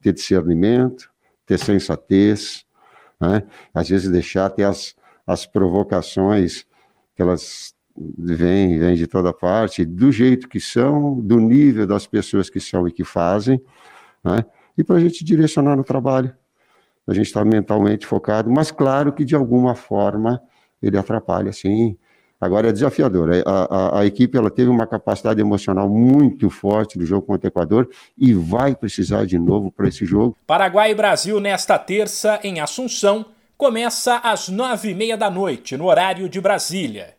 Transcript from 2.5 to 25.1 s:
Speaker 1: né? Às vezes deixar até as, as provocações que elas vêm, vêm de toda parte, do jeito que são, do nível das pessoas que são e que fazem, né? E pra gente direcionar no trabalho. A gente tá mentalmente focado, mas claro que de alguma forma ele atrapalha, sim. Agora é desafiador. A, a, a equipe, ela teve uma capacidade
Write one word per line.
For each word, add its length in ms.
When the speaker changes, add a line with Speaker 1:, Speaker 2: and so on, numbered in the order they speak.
Speaker 1:
né? 240
Às 140
vezes 220
deixar 360
até 160
as, 320
as 180
provocações 1200
que 60
elas 520
vêm, 600
vêm 160
de 140
toda 240
parte, 520
do 280
jeito 360
que 120
são, 600
do 200
nível 440
das 220
pessoas 420
que 120
são 260
e 60
que 100
fazem, 580
né? 220
E 80
pra 160
gente 240
direcionar 540
no 80
trabalho. 500
A 60
gente 180
tá 140
mentalmente 600
focado, 440
mas 200
claro 420
que 100
de 120
alguma 400
forma 680
ele 140
atrapalha, 560
sim. 420
Agora 300
é 20
desafiador. 560
A, 60
a, 500
a 60
equipe, 320
ela 120
teve 200
uma 160
capacidade 520